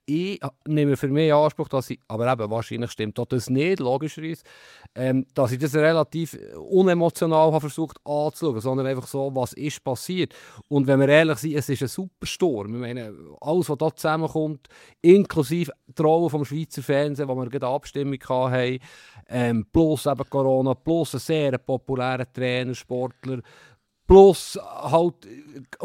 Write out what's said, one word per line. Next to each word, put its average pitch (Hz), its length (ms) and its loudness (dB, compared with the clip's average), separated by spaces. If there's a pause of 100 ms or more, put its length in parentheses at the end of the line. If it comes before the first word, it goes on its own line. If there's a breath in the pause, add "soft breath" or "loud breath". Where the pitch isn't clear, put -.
Ich 180 340 -4 (280)
nehme 147 280 2
für 143 120 -2
mich 147 200 2
in 151 60 4
Anspruch, 151 340 2
dass 135 220 -4
ich, 123 180 -12
aber 117 240 -2
eben 110 200 -4
wahrscheinlich 117 400 -6
stimmt 107 280 -8
auch 120 60 -6
das 127 240 -4
nicht, 151 300 0
logischerweise, 151 640 -6 (520 soft breath)
ähm, 131 380 0
dass 127 180 0
ich 127 80 -4
das 139 140 -4
relativ 156 640 0 (180)
unemotional 170 920 2
habe 156 140 2
versucht 151 440 -8
anzuschauen, 147 540 -4
sondern 131 280 -2
einfach 131 200 -6
so, 139 260 -4
was 127 200 -4
ist - 300 -10
passiert. 143 500 -6 (340 loud breath)
Und 139 200 0
wenn 135 120 4
wir 139 100 4
ehrlich 151 300 4
sind, 147 160 -4
es 143 140 -4
ist 131 120 -4
ein 135 60 -4
Supersturm. 127 880 -4
Ich 120 60 -8
meine, 120 320 -10 (260)
alles, 156 300 -2
was 147 80 -4
da 156 180 -2
zusammenkommt, 156 720 -4 (340 soft breath)
inklusive 170 680 4 (160)
die 147 140 -6
Rolle 160 280 2
vom 147 160 -4
Schweizer 147 380 -8
Fernsehen, 143 440 -2
wo 131 80 -4
wir 127 140 -6
gerade 131 180 -6
eine 127 80 -2
Abstimmung 139 440 -6 (100)
hatten, 127 500 0 (500 loud breath)
ähm, 120 420 0
plus 156 340 2
eben 139 240 -2
Corona, 131 440 2
plus 165 400 -4
ein 131 60 -6
sehr 143 380 -2
populärer 127 720 -4
Trainer, 127 440 -4
Sportler, 127 640 -8 (640 soft breath)
plus 196 560 8
halt, - 640 -2 (600)